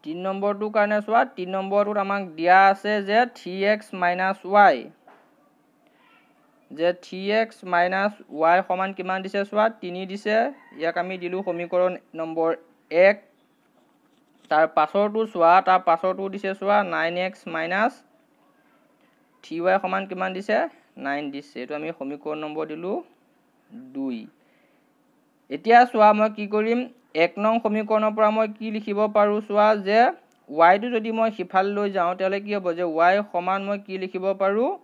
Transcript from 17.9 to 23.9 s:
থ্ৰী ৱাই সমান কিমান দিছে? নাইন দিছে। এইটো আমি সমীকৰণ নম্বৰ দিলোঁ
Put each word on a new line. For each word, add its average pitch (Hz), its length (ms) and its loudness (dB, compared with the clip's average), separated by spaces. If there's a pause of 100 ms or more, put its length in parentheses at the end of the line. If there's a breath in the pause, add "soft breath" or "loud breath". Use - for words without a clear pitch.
থ্ৰী 160 200 -10
ৱাই 185 200 4
সমান 190 260 -2
কিমান 185 260 -6
দিছে? 208 220 -2 (460 soft breath)
নাইন 143 180 -4 (120)
দিছে। 143 260 -16
এইটো 127 180 -10
আমি 156 100 -8 (100)
সমীকৰণ 143 460 -10
নম্বৰ 151 280 -8
দিলোঁ 175 240 -8 (1000)